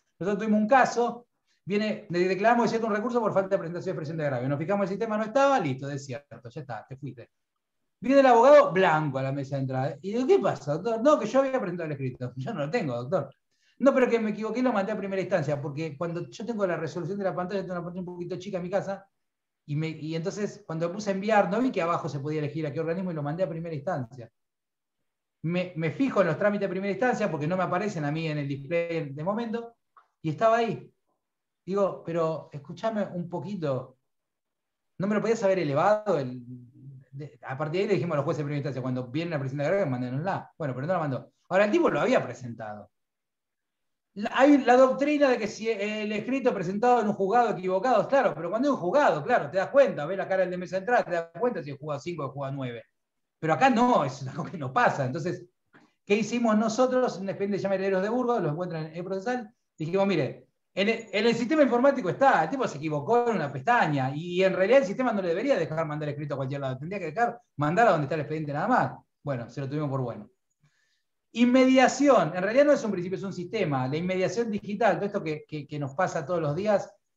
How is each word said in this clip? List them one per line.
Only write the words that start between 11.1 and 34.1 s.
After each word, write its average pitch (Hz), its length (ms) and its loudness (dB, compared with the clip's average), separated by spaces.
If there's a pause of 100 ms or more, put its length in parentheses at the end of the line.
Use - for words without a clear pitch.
que 226 60 -4
yo 220 140 0
había 269 200 2
presentado 175 280 -6
el 151 60 -6
escrito". 131 440 -8
"Yo 131 160 -8
no 151 140 -4
lo 151 40 -6
tengo, 165 260 -2
doctor". 131 380 -4 (440)
"No, 262 160 4
pero 247 160 4
que 226 80 2
me 214 140 -2
equivoqué 220 280 -4
y - 20 0
lo 247 120 2
mandé 202 180 0
a 196 60 -4
primera 190 240 -4
instancia, 156 360 -2
porque 147 380 -8
cuando 170 320 -6
yo - 160 -12
tengo 202 220 -2
la 175 100 0
resolución 165 400 -6
de 202 80 -4
la 180 100 -2
pantalla, 180 280 -4
tengo 175 100 -8
una 175 120 -6
pantalla 175 160 -10
un 180 140 -10
poquito 175 220 -8
chica 185 220 -8
en 175 60 -6
mi 180 60 -8
casa, 190 380 -4 (600)
y, 147 60 -4
me, 156 140 -2
y 156 260 -8
entonces 190 500 -6
cuando 165 280 -4
puse 202 180 -6
a - 20 0
enviar, 196 380 2
no 208 100 0
vi 262 120 0
que 185 100 -2
abajo 165 260 -2
se 143 120 -6
podía 151 180 -4
elegir 147 300 -4
a 139 40 -8
qué 127 60 -6
organismo 170 320 -4
y 170 40 -4
lo 151 80 -4
mandé 151 200 -2
a 180 60 -2
primera 165 260 -8
instancia". 131 560 -6 (1120)
Me, 180 320 -2
me 160 160 -2
fijo 240 300 0
en 180 80 4
los 151 100 -2
trámites 202 300 0
de - 20 -2
primera 196 220 -4
instancia 214 360 0
porque 151 200 -4
no 185 80 -2
me 185 80 0
aparecen 175 400 -4
a 143 80 -2
mí 160 160 -4
en 151 100 -4
el 143 80 -4
display 156 640 -4
de 151 120 -10
momento, 226 500 -4 (480)
y 156 80 -2
estaba 226 280 4
ahí. 220 300 -2 (760)
Digo, 190 400 -2
"Pero 160 480 -4
escúchame 208 520 -4
un 175 240 -8
poquito, 156 680 -6 (1000)